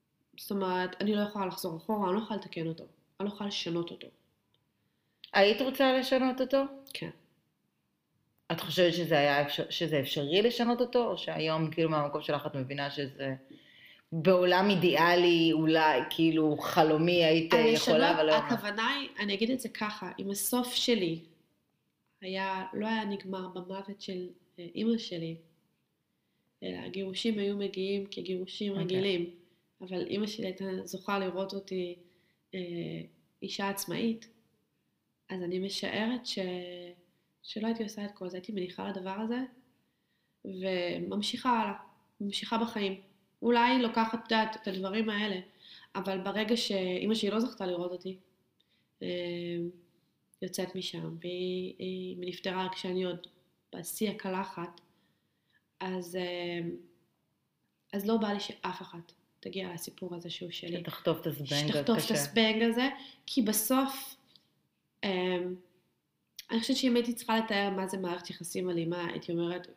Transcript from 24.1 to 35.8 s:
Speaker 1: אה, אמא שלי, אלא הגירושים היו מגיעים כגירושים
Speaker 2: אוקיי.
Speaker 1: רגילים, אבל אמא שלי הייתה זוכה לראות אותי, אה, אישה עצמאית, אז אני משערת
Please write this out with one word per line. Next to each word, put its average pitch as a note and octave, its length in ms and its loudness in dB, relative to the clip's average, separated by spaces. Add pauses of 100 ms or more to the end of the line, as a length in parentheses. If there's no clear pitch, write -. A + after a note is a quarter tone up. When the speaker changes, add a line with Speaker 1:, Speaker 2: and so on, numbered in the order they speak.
Speaker 1:
אה, F3 80 -12 (100)
אמא A3+ 220 2
שלי, E3 380 -6 (1300)
אלא F#3 140 -6
הגירושים F#3+ 640 -4
היו G3+ 180 -2
מגיעים G3 540 -4
כגירושים F#3 600 -6
Speaker 2:
אוקיי. F3+ 120 -2
Speaker 1:
רגילים, F#3 460 0 (500)
אבל F3+ 300 -6
אמא G#3 160 -2
שלי G3+ 200 -6
הייתה F#3 180 -6 (200)
זוכה F#3+ 340 -4
לראות F#3+ 360 -4
אותי, F#3 420 -6 (580)
אה, F#3+ 60 -6 (840)
אישה G3 260 -4
עצמאית, G3+ 600 -4 (1000)
אז F3+ 140 -8
אני F3 160 -4
משערת G#3+ 680 -4